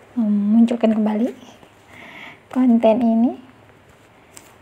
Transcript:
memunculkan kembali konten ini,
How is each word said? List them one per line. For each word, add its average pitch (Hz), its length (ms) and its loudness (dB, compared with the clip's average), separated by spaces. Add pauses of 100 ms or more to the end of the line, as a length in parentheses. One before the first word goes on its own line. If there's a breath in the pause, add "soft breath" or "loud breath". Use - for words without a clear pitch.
(140)
memunculkan 220 800 0
kembali 214 340 -2 (1200 loud breath)
konten 233 500 2
ini, 233 300 0 (1300)